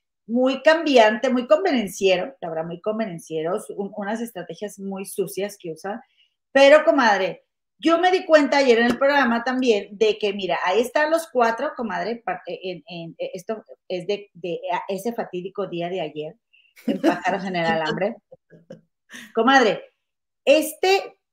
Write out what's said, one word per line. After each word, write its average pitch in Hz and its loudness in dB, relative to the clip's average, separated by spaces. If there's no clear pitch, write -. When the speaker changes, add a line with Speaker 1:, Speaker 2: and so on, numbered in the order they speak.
Speaker 1:
muy 254 0
cambiante, 269 4
muy 247 -2
convenenciero, 202 0
la 175 -10
verdad, 160 -6
muy 170 -10
convenenciero, 175 -6
su-, - -14
un-, 196 -8
unas 208 -6
estrategias 202 -12
muy 196 -10
sucias 196 -8
que 165 -12
usa, 196 -12
pero, 277 8
comadre, 214 2
yo 330 2
me 370 4
di 370 0
cuenta 294 4
ayer 247 4
en 240 2
el 240 0
programa 262 2
también 247 0
de 214 2
que, 202 -2
mira, 185 -4
ahí 185 0
están 302 0
los 330 -2
cuatro, 240 0
comadre, 202 -6
pa-, 185 -8
en, 180 -12
en, 165 -14
esto 190 -10
es 185 -8
de, 202 -6
de 170 -8
ese 202 -6
fatídico 185 -8
día 170 -6
de 185 -6
ayer, 151 -10
en 185 -2
Pájaros 185 -2
en 190 -6
el 170 0
Alambre. 165 -2
Speaker 2:
<laughs> - -20
Speaker 1:
Comadre, 233 2
este, 320 2